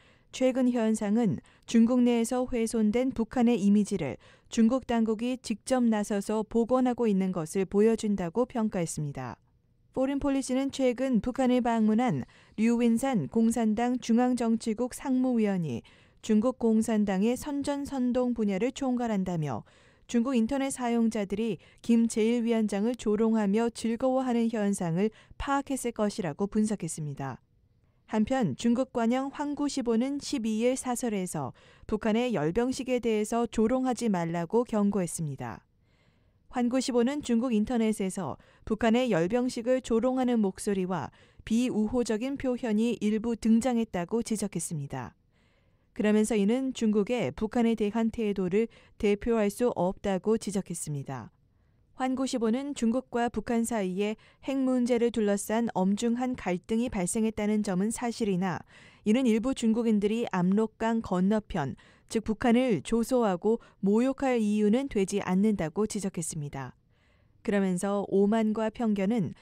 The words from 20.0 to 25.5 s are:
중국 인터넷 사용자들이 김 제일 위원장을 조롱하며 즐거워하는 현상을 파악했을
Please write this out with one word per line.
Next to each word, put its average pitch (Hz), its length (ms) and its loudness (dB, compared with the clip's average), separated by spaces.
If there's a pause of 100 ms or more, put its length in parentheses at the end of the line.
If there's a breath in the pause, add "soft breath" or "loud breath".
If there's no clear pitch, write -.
중국 240 300 0
인터넷 269 340 0
사용자들이 226 880 -2 (220 soft breath)
김 233 280 4
제일 226 360 0
위원장을 226 500 0
조롱하며 220 760 0
즐거워하는 233 800 0
현상을 202 600 0 (280 loud breath)
파악했을 277 540 -4